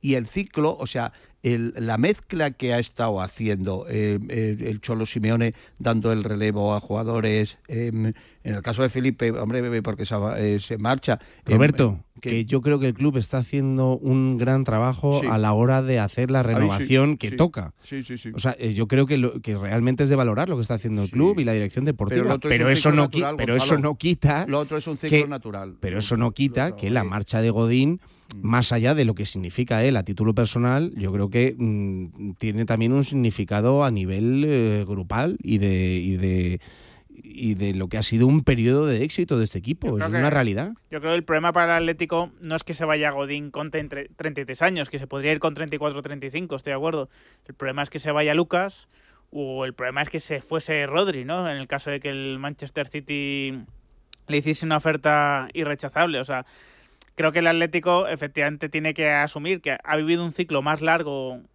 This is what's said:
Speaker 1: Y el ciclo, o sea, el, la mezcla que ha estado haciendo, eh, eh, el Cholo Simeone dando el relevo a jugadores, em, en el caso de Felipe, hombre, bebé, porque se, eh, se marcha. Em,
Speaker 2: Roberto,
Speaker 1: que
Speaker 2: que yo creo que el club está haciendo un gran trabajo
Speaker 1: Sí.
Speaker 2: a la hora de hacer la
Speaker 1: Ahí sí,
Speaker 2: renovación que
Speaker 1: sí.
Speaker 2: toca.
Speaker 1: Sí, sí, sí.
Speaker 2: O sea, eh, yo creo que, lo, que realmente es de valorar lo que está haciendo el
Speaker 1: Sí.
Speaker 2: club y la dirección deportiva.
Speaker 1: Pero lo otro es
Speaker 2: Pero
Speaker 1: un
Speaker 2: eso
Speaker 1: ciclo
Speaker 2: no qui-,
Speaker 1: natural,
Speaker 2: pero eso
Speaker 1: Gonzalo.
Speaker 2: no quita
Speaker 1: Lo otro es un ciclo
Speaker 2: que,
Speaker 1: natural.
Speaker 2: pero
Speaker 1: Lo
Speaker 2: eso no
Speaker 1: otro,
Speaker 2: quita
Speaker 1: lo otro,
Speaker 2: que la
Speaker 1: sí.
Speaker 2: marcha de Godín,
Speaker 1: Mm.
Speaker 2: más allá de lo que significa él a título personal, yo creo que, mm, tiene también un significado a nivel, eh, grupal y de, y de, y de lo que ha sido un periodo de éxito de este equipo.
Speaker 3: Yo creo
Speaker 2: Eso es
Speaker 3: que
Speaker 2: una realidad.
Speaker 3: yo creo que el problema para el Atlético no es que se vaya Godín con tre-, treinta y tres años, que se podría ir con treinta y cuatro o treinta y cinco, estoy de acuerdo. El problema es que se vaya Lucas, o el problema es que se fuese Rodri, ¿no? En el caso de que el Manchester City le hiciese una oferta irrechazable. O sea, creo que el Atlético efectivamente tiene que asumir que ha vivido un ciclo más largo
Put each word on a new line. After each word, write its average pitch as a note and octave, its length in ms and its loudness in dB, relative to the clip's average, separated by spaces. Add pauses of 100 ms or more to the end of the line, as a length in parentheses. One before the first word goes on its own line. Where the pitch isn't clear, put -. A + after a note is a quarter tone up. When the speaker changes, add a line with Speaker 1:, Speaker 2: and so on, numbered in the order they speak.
Speaker 1:
Y C#3 140 0
el A#2+ 100 -2
ciclo, D#3 540 -2
o A#2 80 -6
sea, A#2 260 -6 (300)
el, A#2 340 0
la A2+ 200 -2
mezcla D#3+ 540 0
que B2 220 -2
ha A#2+ 60 2
estado A2+ 420 -2
haciendo, F#2+ 680 -4
eh, G#2 300 0 (100)
eh, A2 280 -2 (100)
el G#2+ 140 -4
Cholo A2+ 240 -2
Simeone A#2 480 0 (260)
dando A2+ 320 2
el A2 120 0
relevo G#2 500 0
a G#2 60 0
jugadores, G#2+ 800 0 (100)
em, A2+ 400 -2 (360)
en G#2 120 -4
el G2 80 -4
caso A#2 200 -2
de B2+ 60 4
Felipe, B2 420 0
hombre, A#2 300 -2
bebé, A#2+ 220 -2
porque G#2+ 220 -4
se, A2 100 -4 (220)
eh, G#2 220 2
se A2+ 180 -6
marcha. A#2+ 420 0 (260)
Em, - 80 2
Speaker 2:
Roberto, B2 460 4 (200)
Speaker 1:
que B2+ 100 -6
Speaker 2:
que A#2 160 0
yo C3 160 0
creo C#3+ 180 2
que C3+ 80 0
el A#2+ 60 0
club C3+ 240 0
está B2+ 220 -2
haciendo C3 580 0
un C3 400 2
gran C3 260 2
trabajo B2+ 580 2
Speaker 1:
Sí. C3+ 80 0
Speaker 2:
a A2 100 2
la G#2+ 140 4
hora B2+ 280 4
de C3 180 2
hacer B2 300 0
la C3 120 4
Speaker 1:
Ahí A#2+ 60 2
sí, A2+ 60 2
Speaker 2:
renovación B2 640 4
que G#2+ 140 -4
Speaker 1:
sí. - 40 -6
Speaker 2:
toca. B2+ 380 0 (100)
Speaker 1:
Sí, C3+ 200 -10
sí, B2 140 -10
sí. A2+ 180 -12
Speaker 2:
O A#2+ 40 -6
sea, B2+ 200 0
eh, A2+ 160 -2
yo A2 120 0
creo C3 200 4
que, C#3+ 100 2
lo, B2 240 0
que G#2 160 -4
realmente A#2 460 0
es C#3 60 2
de C#3+ 60 4
valorar B2+ 340 2
lo E3 60 -2
que A#2+ 60 -2
está A2+ 140 -2
haciendo G#2+ 260 -2
el G2 60 0
Speaker 1:
Sí. F2+ 60 -8
Speaker 2:
club F3 260 4
y C#3+ 60 2
la A#2 80 2
dirección G#2+ 320 -2
deportiva. B2+ 360 0
Speaker 1:
Pero - 80 2
lo C#3 60 2
otro C#3+ 160 -4
es A#2+ 40 4
Speaker 2:
Pero A#2+ 120 4
Speaker 1:
un C3+ 60 6
Speaker 2:
eso D3 160 4
Speaker 1:
ciclo D3 140 6
Speaker 2:
no C#3 60 2
qui-, D3 120 0
Speaker 1:
natural, D3 160 -2
Speaker 2:
pero A#2 180 0
eso C3 100 4
Speaker 1:
Gonzalo. D3 160 4
Speaker 2:
no D3 140 0
quita D#3+ 520 2
Speaker 1:
Lo C#3 120 0
otro D3+ 180 -4
es D3 100 -6
un D3+ 100 -6
ciclo D3+ 200 2
Speaker 2:
que, D3 100 4
Speaker 1:
natural. G2+ 520 -8
Speaker 2:
pero F#2 160 -4
Speaker 1:
Lo G#2 40 -2
Speaker 2:
eso A2 180 0
no A#2 100 2
Speaker 1:
otro, G#2+ 80 -2
Speaker 2:
quita C3 260 0
Speaker 1:
lo D3 140 0
otro, - 60 -18
Speaker 2:
que G2 100 -2
la A#2+ 100 0
Speaker 1:
sí. F#2 60 -2
Speaker 2:
marcha G#2 340 -2
de A2+ 100 4
Godín, B2 500 2 (320)
Speaker 1:
Mm. G#2 140 -6
Speaker 2:
más A#2+ 240 2
allá A#2+ 220 2
de D3+ 100 2
lo A2 100 2
que G2+ 120 -4
significa G2 580 -2
él C3+ 140 2
a F#2+ 80 -2
título G#2+ 280 0
personal, B2 600 0
yo F#2+ 160 -4
creo G2+ 180 0
que, A#2+ 280 2
mm, G2+ 800 -4
tiene A2 260 -2
también A2+ 300 2
un C#3 100 4
significado A#2+ 800 2
a C3 80 2
nivel, G#2+ 560 0
eh, A2 400 2
grupal G#2 560 -2
y A2+ 140 2
de, F#2 440 2
y F#2+ 140 -2
de, F2+ 460 0 (480)
y G#2+ 460 -4
de G2 180 -2
lo F#2 160 -4
que A2 80 -4
ha A2 60 -2
sido A2+ 240 4
un C#3+ 160 6
periodo C3 420 4
de B2 180 2
éxito D#3 340 0
de A2+ 60 4
este G#2 160 -4
equipo. D3+ 280 -4
Speaker 3:
Yo C3+ 80 0
creo G#2 120 -2
Speaker 2:
Eso - 0 -
es G#2+ 60 -2
Speaker 3:
que A2+ 60 2
Speaker 2:
una C#3 100 2
realidad. C3 420 0 (180)
Speaker 3:
yo D3+ 120 -8
creo D#3+ 100 -2
que E3+ 60 2
el E3+ 80 -2
problema E3 260 2
para E3+ 260 4
el E3 60 2
Atlético E3 480 -2 (100)
no D#3+ 140 -6
es E3 80 -4
que E3+ 100 -10
se D#3+ 120 -4
vaya D3+ 260 2
Godín C#3+ 400 -6
con D3+ 180 -8
tre-, D3 460 -8
treinta D3 260 -6
y C3 40 -8
tres B2 160 -6
años, F3 280 0
que D3 80 -10
se C3+ 100 -10
podría C#3+ 260 -2
ir D3+ 60 -2
con D#3+ 140 0
treinta D3+ 220 -8
y C#3+ 40 -6
cuatro D3 200 -4
o - 20 -12
treinta C#3 240 -12
y C3+ 40 -8
cinco, D#3+ 260 -8
estoy C3+ 160 -8
de C3+ 60 -4
acuerdo. D3+ 320 -4 (380)
El B2+ 80 -20
problema C3+ 280 -6
es C#3+ 60 -8
que D#3+ 100 -10
se D3+ 120 -6
vaya D3 220 2
Lucas, F3 540 -2 (420)
o C3 360 -6
el B2+ 80 -8
problema B2+ 300 -4
es D3 60 -6
que D#3+ 120 -6
se C#3+ 200 -8
fuese D#3 460 -2
Rodri, D3+ 380 -2
¿no? E3+ 240 -4
En C#3+ 80 -6
el C3+ 100 -10
caso C#3 220 -6
de C#3+ 100 -6
que C#3+ 100 -8
el C3+ 300 -8
Manchester C#3+ 480 -8
City C#3 720 -6 (680)
le D3 100 0
hiciese D#3 280 -2
una D#3 120 2
oferta D3 760 2
irrechazable. D3 680 -2
O C3 60 -6
sea, C3 200 -6 (720)
creo D#3+ 160 2
que E3 80 0
el E3 80 4
Atlético E3+ 600 2
efectivamente D3 600 -4
tiene D#3 240 -2
que D3+ 180 0
asumir D3+ 500 0
que C#3 220 -4
ha D#3 140 0
vivido E3+ 280 0
un D#3+ 80 -6
ciclo E3 280 -2
más D3 200 0
largo C#3 600 -2 (140)